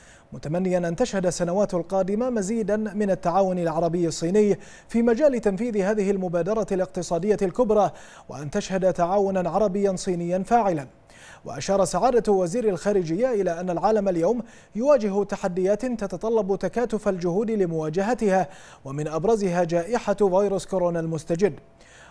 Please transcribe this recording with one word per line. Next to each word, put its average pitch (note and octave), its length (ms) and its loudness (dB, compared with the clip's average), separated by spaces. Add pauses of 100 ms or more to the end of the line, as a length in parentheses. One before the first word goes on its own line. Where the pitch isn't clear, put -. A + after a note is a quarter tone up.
(320)
متمنيا F3+ 460 -2
أن E3+ 180 -2
تشهد G3+ 300 -2
السنوات F3+ 480 0
القادمة F#3+ 560 -2
مزيدا G#3+ 460 -2
من G#3+ 340 -2
التعاون F3+ 480 0
العربي E3 500 0
الصيني F#3+ 500 2 (300)
في A#3 140 0
مجال A#3+ 380 4
تنفيذ G#3+ 420 -2
هذه G3+ 280 2
المبادرة F#3 640 -2
الاقتصادية F#3 680 0
الكبرى، G3+ 480 2 (380)
وأن C#3 220 -10
تشهد F#3+ 420 0
تعاونا F#3 580 0
عربيا G3 460 0
صينيا F3 420 -2
فاعلا. G3 480 0 (580)
وأشار F#3+ 400 0
سعادة G#3+ 480 2
وزير G3 360 2
الخارجية G3 640 0
إلى F3+ 280 0
أن F3+ 100 -4
العالم G3 380 2
اليوم F#3 340 0 (340)
يواجه G#3+ 480 2
تحديات G3 640 -2
تتطلب G#3 720 -2
تكاتف G#3+ 500 -2
الجهود F#3 420 0
لمواجهتها، F#3 1000 0 (360)
ومن D3 240 -6
أبرزها F3+ 560 0
جائحة F3 500 -2
فيروس G3 520 2
كورونا F3 340 0
المستجد، E3 540 -2 (560)